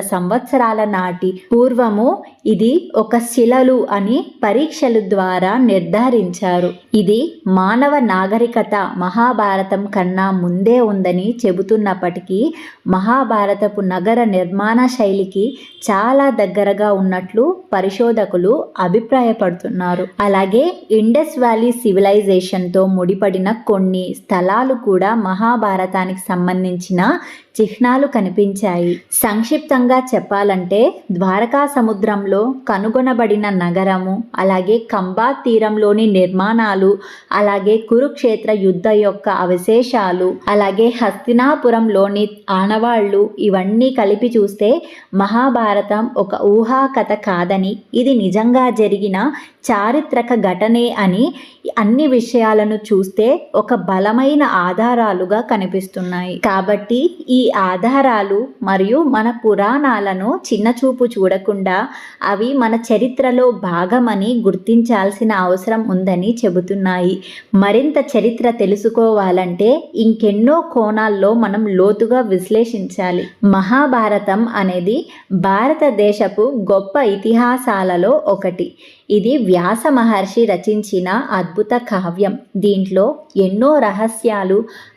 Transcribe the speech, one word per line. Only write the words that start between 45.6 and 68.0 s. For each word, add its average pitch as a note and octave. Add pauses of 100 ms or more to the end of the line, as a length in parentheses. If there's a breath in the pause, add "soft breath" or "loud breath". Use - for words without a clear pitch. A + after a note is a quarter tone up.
ఒక G3 (200)
ఊహా A#3 (140)
కథ G#3+ (160)
కాదని, F#3+ (280)
ఇది C4 (100)
నిజంగా A#3 (160)
జరిగిన G3 (520 loud breath)
చారిత్రక A#3+ (160)
ఘటనే A3+ (180)
అని F#3+ (520 loud breath)
అన్ని A#3
విషయాలను A3
చూస్తే G#3+
ఒక A3
బలమైన A3
ఆధారాలుగా G#3
కనిపిస్తున్నాయి. F#3
కాబట్టి G3+
ఈ B3+
ఆధారాలు G3+ (140)
మరియు G3
మన A3+
పురాణాలను A3 (120)
చిన్నచూపు B3
చూడకుండా G3 (340 loud breath)
అవి G3+
మన A#3
చరిత్రలో B3
భాగమని G3+
గుర్తించాల్సిన A3
అవసరం G3
ఉందని F#3
చెబుతున్నాయి. F#3 (320 loud breath)
మరింత G#3+
చరిత్ర A#3